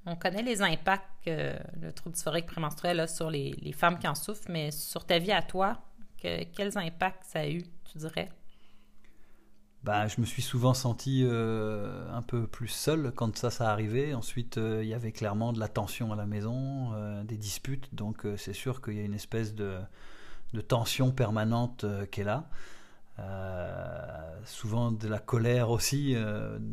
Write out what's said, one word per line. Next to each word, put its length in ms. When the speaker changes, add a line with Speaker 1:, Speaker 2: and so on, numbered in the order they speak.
Speaker 1:
On 100
connaît 260
les 200
impacts 640
que 280
le 100
trouble 240
dysphorique 300
prémenstruel 560
a 60
sur 220
les, 320
les 120
femmes 260
qui 80
en 80
souffrent, 340
mais 220
sur 340
ta 140
vie 140
à 80
toi, 380
que, 220
quels 340
impacts 460
ça 160
a 80
eu, 160
tu 80
dirais ? 300
Speaker 2:
Bah, 260
je 100
me 60
suis 160
souvent 320
senti, 500
euh, 880
un 80
peu 240
plus 220
seul 480
quand 220
ça, 120
ça 220
arrivait. 420
Ensuite, 440
euh, 260
il 60
y 40
avait 200
clairement 400
de 80
la 80
tension 420
à 60
la 80
maison, 680
euh, 300
des 140
disputes. 580
Donc, 300
euh, 100
c'est 160
sûr 300
qu'il 140
y 40
a 40
une 100
espèce 420
de, 220
de 80
tension 520
permanente, 720
euh, 200
qui 140
est 60
là. 240
Euh, 1200
souvent 480
de 160
la 120
colère 500
aussi, 460
euh, 440